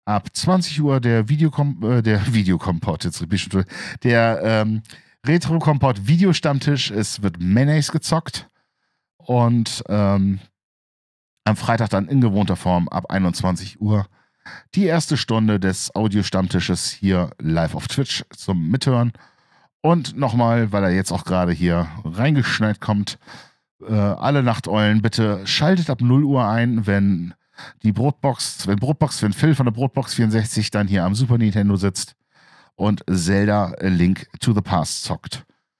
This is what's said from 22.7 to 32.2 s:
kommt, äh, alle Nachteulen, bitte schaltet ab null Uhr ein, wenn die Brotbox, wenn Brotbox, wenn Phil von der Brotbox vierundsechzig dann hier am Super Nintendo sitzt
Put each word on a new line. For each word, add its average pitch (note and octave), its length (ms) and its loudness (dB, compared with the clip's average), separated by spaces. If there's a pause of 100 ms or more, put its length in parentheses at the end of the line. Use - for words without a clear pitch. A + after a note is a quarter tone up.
kommt, G2+ 380 -4 (680)
äh, A2 60 -6
alle G#2+ 500 2
Nachteulen, G#2+ 600 2
bitte G#2 440 0
schaltet E3 440 0
ab B2+ 100 -4
null B2+ 240 4
Uhr C3 240 2
ein, A2+ 380 0
wenn G2 480 0 (480)
die A2 100 2
Brotbox, C3 760 -2
wenn G2+ 120 0
Brotbox, C#3 440 -2
wenn G#2+ 120 2
Phil D#3 200 2
von C3 120 2
der A2+ 60 0
Brotbox B2+ 420 -4
vierundsechzig A2 560 0
dann G#2 180 0
hier F#2+ 160 0
am F#2+ 100 0
Super A#2+ 220 2
Nintendo G2+ 400 2
sitzt F#2+ 400 -4 (580)